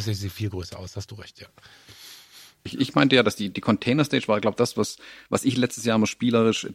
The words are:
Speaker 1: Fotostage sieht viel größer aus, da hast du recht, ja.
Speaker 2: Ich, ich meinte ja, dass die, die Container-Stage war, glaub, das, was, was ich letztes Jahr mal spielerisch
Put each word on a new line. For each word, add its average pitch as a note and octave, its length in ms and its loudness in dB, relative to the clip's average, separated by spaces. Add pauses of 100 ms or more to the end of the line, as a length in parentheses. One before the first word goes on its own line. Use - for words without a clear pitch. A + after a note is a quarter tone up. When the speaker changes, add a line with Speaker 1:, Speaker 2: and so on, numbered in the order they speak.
Speaker 1:
Fotostage G#2 160 -2
sieht G2 160 -6
viel G#2+ 180 -6
größer F#2 280 -10
aus, F#2 140 -12
da - 60 -16
hast - 120 -10
du A2 60 -16
recht, - 240 -18
ja. G2 80 -20 (1160)
Speaker 2:
Ich, - 160 -8
ich - 160 0
meinte C#3 200 4
ja, B2 60 8
dass G#2+ 140 2
die, G2+ 140 -4
die F#2+ 100 -8
Container-Stage B2+ 680 0
war, G#2+ 120 2
glaub, G#2 160 0
das, A#2+ 200 0
was, - 220 -2 (320)
was - 140 0
ich C3 120 2
letztes A#2+ 280 -2
Jahr A2+ 140 2
mal G#2+ 80 4
spielerisch A2+ 680 2